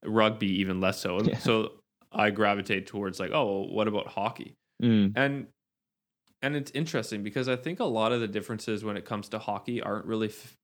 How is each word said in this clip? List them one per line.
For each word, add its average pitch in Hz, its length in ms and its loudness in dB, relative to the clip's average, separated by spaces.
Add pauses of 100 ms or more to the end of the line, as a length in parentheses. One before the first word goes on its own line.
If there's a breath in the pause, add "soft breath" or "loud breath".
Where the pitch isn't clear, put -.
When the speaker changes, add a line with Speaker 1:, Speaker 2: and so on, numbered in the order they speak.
Speaker 1:
Rugby, 107 560 4
even 95 220 0
less 95 180 2
so. 92 240 -2
Speaker 2:
Yeah. - 140 2
Speaker 1:
So 110 340 2 (400)
I 107 200 4
gravitate 101 560 0
towards, 98 340 -6
like, 92 120 -4
"Oh, 101 280 2
well, - 80 -6
what 107 180 2
about 104 220 -2
hockey?" - 420 -4 (320)
Speaker 2:
Mm. 107 320 6
Speaker 1:
And, 135 320 0 (920)
and 143 160 0
it's 139 140 -6
interesting 123 520 -4
because 123 240 -4
I 127 80 2
think 160 240 -6
a 240 60 0
lot 113 260 2
of 120 80 2
the 113 80 0
differences 107 560 -4
when 104 140 -4
it - 80 -10
comes 104 240 -6
to 107 100 -6
hockey 120 420 -4
aren't 104 240 -4
really 110 220 -2
f-, - 360 -12